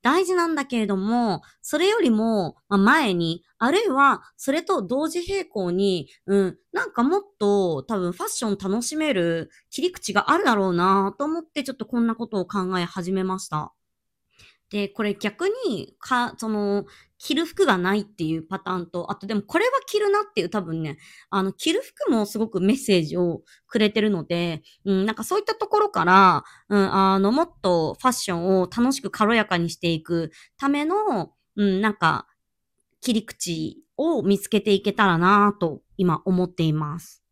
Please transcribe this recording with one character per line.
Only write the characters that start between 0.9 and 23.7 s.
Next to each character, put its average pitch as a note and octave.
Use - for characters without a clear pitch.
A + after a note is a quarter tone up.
も、 G#3+
そ -
れ F4+
よ A4
り C#4+
も、 G#3+
ま G3+
あ、 -
前 A3+
に、 E3+
あ A#3+
る G#4
い -
は C4+
そ -
れ E4
と E4
同 C4
時 F4
並 G4
行 F3+
に、 F3+
う G3
ん、 F#3+
な -
ん -
か A#3+
も F4+
っ -
と F#3+
多 G#3+
分 F3+
フ F3+
ァ -
ッ G#4+
シ -
ョ A3
ン G3
楽 G3
し D4+
め D4+
る E3+
切 -
り F4+
口 -
が G3+
あ D#4
る G4
だ B3+
ろ G3
う F3
な F#3+
と C#4+
思 D#4+
っ D#4+
て、 -
ち -
ょ C4
っ -
と A3
こ A#3+
ん A#3
な A3+
こ A3+
と G3+
を F3+
考 F#3
え F3
始 F3+
め F#3+
ま F#3
し -
た。 D3+
で、 G3+
こ G#3+
れ G#3
逆 G#3+
に、 G#3
か-、 A#3+
そ A3+
の、 G3+
着 -
る D#4+
服 F#4+
が G3+
な F#3
い G#3
っ G3+
て -
い D#3+
う D#3+
パ F#3+
タ F#3
ー F#3
ン E3+
と、 F3
あ -
と -
で G#3+
も G3+
こ B3+
れ G#4+
は B4
着 G#4
る G#4
な G#4
っ G4+
て G#4+
い E3
う F3
多 G#3+
分 E3
ね、 D#3+
あ F#3+
の、 F#3+
着 -
る G#4+
服 C5+
も A3
す G#3
ご A3
く F#3+
メ G3
ッ -
セ G3+
ー E3
ジ D#3
を F3
く -